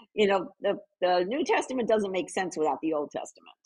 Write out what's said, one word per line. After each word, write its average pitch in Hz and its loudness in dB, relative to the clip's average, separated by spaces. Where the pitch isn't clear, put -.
you 208 4
know, 190 2
the, 196 0
the 180 4
New 269 -2
Testament 262 0
doesn't 208 2
make 180 -4
sense 185 -4
without 151 0
the 156 -2
Old 147 -2
Testament. - -12